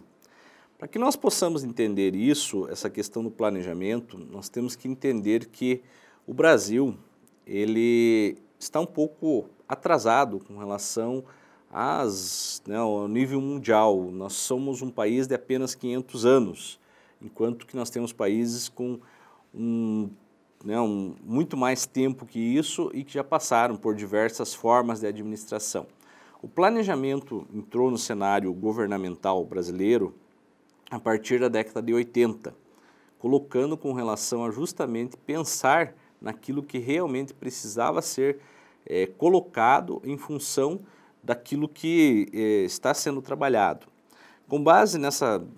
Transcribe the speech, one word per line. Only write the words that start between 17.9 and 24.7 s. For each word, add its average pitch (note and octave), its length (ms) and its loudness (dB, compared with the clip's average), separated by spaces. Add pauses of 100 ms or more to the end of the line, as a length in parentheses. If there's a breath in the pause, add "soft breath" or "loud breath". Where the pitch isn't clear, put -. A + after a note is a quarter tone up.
países A#2 560 -2
com B2 320 -8 (520 soft breath)
um, A2+ 580 -2 (540)
né, G#2 160 -2
um, G2+ 440 -2
muito C#3+ 320 -2
mais B2+ 300 0
tempo C3 400 -2
que A#2 120 -14
isso C3+ 560 -2
e C3+ 100 -8
que - 100 -18
já C#3 100 -4
passaram A#2+ 540 2
por G#2+ 180 -2
diversas G#2+ 580 -2
formas A#2 460 2